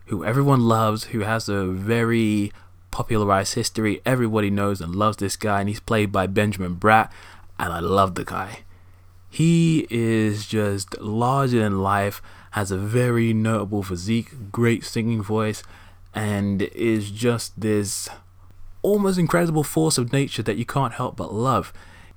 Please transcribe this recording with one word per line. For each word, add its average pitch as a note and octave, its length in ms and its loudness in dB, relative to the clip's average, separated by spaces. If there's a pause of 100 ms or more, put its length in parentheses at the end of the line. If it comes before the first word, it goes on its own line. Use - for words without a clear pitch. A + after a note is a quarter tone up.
who F#2 180 -6
everyone C3+ 380 4
loves, A2+ 440 2
who A2 160 -4
has A2 280 -2
a G2 160 0
very G#2+ 840 0 (400)
popularized G2+ 640 0
history. A2 500 -2
Everybody A2 460 2
knows G2+ 280 0
and E2+ 160 -6
loves G#2 220 2
this G2 180 -4
guy, G#2 240 0
and G2 80 -2
he's G#2 120 -4
played G#2+ 320 0
by G2 160 0
Benjamin F#2+ 480 -2
Bratt, G#2+ 340 4 (480)
and F2 160 -4
I E2+ 60 -6
love F#2 340 2
the - 100 -8
guy. F#2 360 -10 (720)
He E3 580 4
is A2 560 0
just G2+ 560 -4
larger B2 580 2
than G2+ 220 2
life, G2+ 400 0 (300)
has G2+ 180 -4
a G2 80 -2
very A#2 560 2
notable G#2+ 480 0
physique, G2+ 680 -4
great A#2 340 0
singing A2+ 380 -2
voice, G#2+ 400 -2 (500)
and G2+ 480 0
is G#2+ 500 -2
just A2+ 480 -2
this G#2 480 -2 (760)
almost F#3+ 360 2
incredible E3 440 2
force D#3 340 0
of A#2+ 160 -2
nature C#3 300 0
that G#2+ 120 -2
you B2 100 -4
can't C3 280 -2
help - 240 -6
but - 160 -8
love. A2+ 400 0 (440)